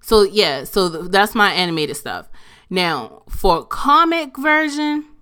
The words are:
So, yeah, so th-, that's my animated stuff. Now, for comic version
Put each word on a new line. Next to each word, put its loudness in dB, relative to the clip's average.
So, 4
yeah, 0
so 0
th-, -10
that's 2
my 2
animated -2
stuff. -12
Now, -4
for 2
comic 0
version -2